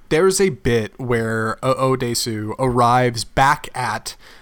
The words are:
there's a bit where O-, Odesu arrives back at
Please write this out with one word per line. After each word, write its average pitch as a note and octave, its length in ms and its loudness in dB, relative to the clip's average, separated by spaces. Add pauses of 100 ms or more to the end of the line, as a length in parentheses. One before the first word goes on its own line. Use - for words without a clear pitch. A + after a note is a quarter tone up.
(100)
there's F#3 300 2
a F#3+ 100 2
bit A#2 480 -2
where A2+ 640 -2
O-, C3 360 0
Odesu A#2 600 -4
arrives B2 680 2
back C#3 500 0
at A#2+ 420 -8 (260)